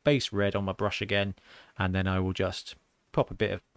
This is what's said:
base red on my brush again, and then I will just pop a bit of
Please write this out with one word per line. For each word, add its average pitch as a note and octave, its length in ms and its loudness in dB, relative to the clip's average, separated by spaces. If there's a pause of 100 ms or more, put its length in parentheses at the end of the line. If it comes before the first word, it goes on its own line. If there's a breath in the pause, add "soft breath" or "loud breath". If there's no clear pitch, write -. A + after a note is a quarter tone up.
base C#3+ 260 4
red G2+ 240 2
on G2+ 80 -2
my F#2+ 80 -2
brush G2+ 300 -2
again, G2 340 0 (420 loud breath)
and F#2 160 2
then F#2+ 140 2
I F#2+ 140 2
will F#2 120 2
just - 420 -4 (360)
pop - 180 0
a - 60 -14
bit G#2 160 0
of F#2+ 100 -6 (160)